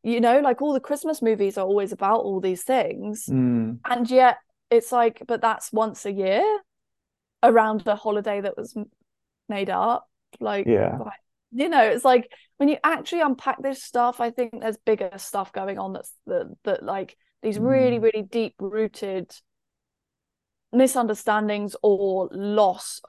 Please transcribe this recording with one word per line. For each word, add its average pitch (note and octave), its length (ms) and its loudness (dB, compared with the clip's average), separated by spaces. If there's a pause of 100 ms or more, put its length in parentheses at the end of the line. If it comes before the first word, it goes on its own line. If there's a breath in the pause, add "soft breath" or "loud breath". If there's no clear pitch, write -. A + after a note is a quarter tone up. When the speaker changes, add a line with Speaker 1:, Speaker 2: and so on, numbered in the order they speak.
Speaker 1:
you A#3 180 0
know, A#3+ 200 6
like, C4+ 220 0
all D4 100 0
the C4 80 0
Christmas D4 400 -6
movies G#3 380 0
are F#3+ 80 -2
always G3+ 260 0
about G3+ 280 0
all F#3+ 200 -4
these F#3 220 -2
things. G#3+ 640 -4
Speaker 2:
Mm. A#2+ 580 0
Speaker 1:
And A#3+ 260 -2
yet B3+ 280 6 (320)
it's A#3 220 4
like, A#3 340 2
but A#3 160 -4
that's A3 300 -2
once G#3+ 340 -2
a G3+ 60 -6
year G3 300 0 (1000)
around A3 440 4
a G#3 80 2
holiday G#3 460 -4
that G3 160 -6
was - 180 -12
m-, G#3+ 160 -10 (580)
made G3 200 -4
up. F#3+ 400 -2 (300)
Like, G#3 280 -4
Speaker 2:
Yeah. G#2+ 300 2
Speaker 1:
by, G#3+ 160 -10 (400)
you C#4 160 -2
know, C#4+ 140 6
it's G#3+ 220 2
like B3 280 4 (240 soft breath)
when C#4+ 140 4
you D4 120 0
actually E4 380 -2
unpack C4+ 400 -2
this C4+ 220 -6
stuff, A#3+ 380 -2
I A#3 100 -2
think A#3+ 300 -6
there's A3 180 -4
bigger G3+ 400 -2
stuff - 340 -8
going G3 260 -6
on F#3+ 140 -6
that's - 220 -14 (100)
the, - 380 -6
that, - 200 -2
like, F#3+ 360 -8 (240)
these G#3 160 -2
really, B3+ 400 2
Speaker 2:
Mm. G#3+ 60 -6
Speaker 1:
really G#3+ 180 2
deep A3 380 -4
rooted G3 720 -6 (1400)
misunderstandings G#3+ 1120 0
or F#3+ 500 2
loss G3+ 760 0